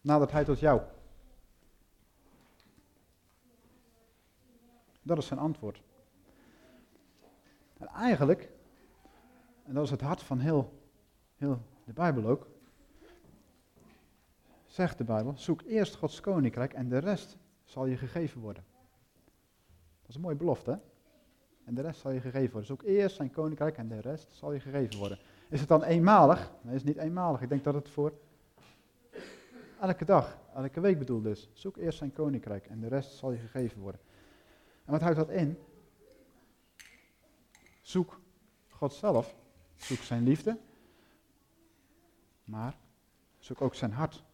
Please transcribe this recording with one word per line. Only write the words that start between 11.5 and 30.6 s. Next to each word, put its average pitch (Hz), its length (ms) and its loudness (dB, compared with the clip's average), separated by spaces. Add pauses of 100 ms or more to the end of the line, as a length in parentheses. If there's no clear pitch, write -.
de 113 100 -16
Bijbel 139 320 0
ook, 123 220 2 (2250)
zegt - 320 -2
de - 60 -4
Bijbel, 113 340 -2
"Zoek 160 240 -2
eerst 220 340 0
Gods - 260 -6
koninkrijk 139 520 0
en 127 160 -6
de 123 80 0
rest 180 400 -4 (260)
zal - 220 -8
je 127 120 -2
gegeven 135 440 -6
worden." 104 220 -12 (1400)
Dat - 80 -20
is 120 60 -20
een 147 60 -12
mooie 170 140 -4
belofte, 147 360 0
hè? 160 60 -2 (840)
"En 120 100 -8
de 123 80 -4
rest 156 180 -8
zal 139 120 -6
je 127 100 -4
gegeven 127 300 -2
worden. 104 160 -8
Zoek 135 160 -8
eerst 196 320 2
zijn 135 160 -6
koninkrijk 156 460 -4
en 113 100 -8
de 113 120 -8
rest 139 320 -10
zal 147 220 -8
je 139 60 -6
gegeven 131 400 -4
worden." 101 200 -6 (300)
Is 147 100 -4
het 147 100 -4
dan 156 140 8
eenmalig? 170 680 8 (100)
Nee, 117 140 -8
is 131 80 -4
niet 147 140 0
eenmalig. 160 440 -2
Ik 123 80 -8
denk 139 140 0
dat 143 100 0
het 143 160 -4
voor 147 240 -2 (1700)
elke 185 260 0
dag, 165 320 6 (160)
elke 135 260 -6